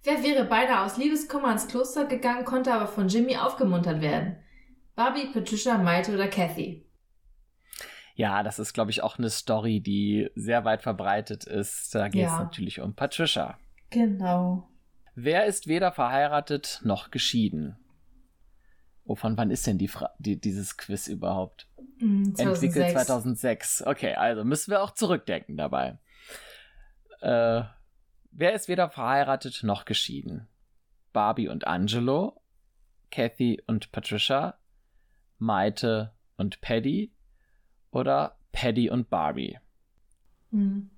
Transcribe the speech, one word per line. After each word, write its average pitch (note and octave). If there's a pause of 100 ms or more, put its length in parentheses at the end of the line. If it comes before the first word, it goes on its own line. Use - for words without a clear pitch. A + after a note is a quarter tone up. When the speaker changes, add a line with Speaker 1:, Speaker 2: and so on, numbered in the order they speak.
Speaker 1:
Wer C#4+
wäre C4+
beinahe A3+
aus G#3
Liebeskummer C#4+
ins G#3
Kloster C4
gegangen, B3
konnte B3+
aber G#3+
von G3+
Jimmy A#3+
aufgemuntert F3
werden? D3+ (580)
Barbie, C4
Patricia, A3
Maite F3+
oder G3
Kathy? F3 (1300)
Speaker 2:
Ja, G#2
das G#2
ist, G#2+
glaub A2
ich, G#2+
auch -
eine A#2
Story, A2
die G2+
sehr A2+
weit A2
verbreitet G#2
ist. -
Da G#2
geht's E3+
Speaker 1:
Ja. E3
Speaker 2:
natürlich -
um -
Patricia. - (320)
Speaker 1:
Genau. F#3 (460)
Speaker 2:
Wer D#3+
ist -
weder F3+
verheiratet C#3+
noch G2+
geschieden? F#2+ (1300)
Oh, -
von A2
wann A2
ist B2
denn G2
die G2+
Fra-, -
die, G3+
dieses G2
Quiz -
überhaupt? F#2+ (300)
Speaker 1:
Hm, G3+
Speaker 2:
Entwickelt F3
Speaker 1:
zweitausendsechs. B2
Speaker 2:
zweitausendsechs. -
Okay, C3+
also A2
müssen D3
wir G3
auch G3+
zurückdenken G2+
dabei. C2+ (1200)
Äh, A#2 (680)
wer E3+
ist G#3
weder F3
verheiratet C3+
noch G2+
geschieden? - (680)
Barbie G#2+
und -
Angelo, A#2+ (680)
Kathy A#2+
und A2
Patricia, C3+ (800)
Maite G#2+ (220)
und -
Paddy C3+ (800)
oder C#3 (140)
Paddy A#2
und A#2+
Barbie? C2+ (920)
Speaker 1:
Hm. G3+